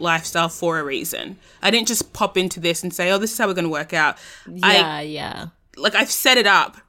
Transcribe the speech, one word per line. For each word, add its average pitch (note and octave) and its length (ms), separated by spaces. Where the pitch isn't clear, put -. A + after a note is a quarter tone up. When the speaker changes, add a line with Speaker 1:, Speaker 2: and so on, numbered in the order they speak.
Speaker 1:
lifestyle E3 480
for E3 320
a D3 40
reason. C#3 540
I F#3+ 80
didn't A3+ 160
just - 260
pop - 240
into F#3 220
this E3 240
and F3+ 100
say, F3+ 200
"Oh, G3 60
this A3 140
is - 60
how A3+ 80
we're F#3+ 80
gonna E3+ 140
work D#3 260
out." D#3 240
I G3+ 140
Speaker 2:
Yeah, D#3+ 280
yeah. D3+ 440
Speaker 1:
like, - 180
I've A3+ 160
set C4 260
it G#3+ 120
up. F#3 300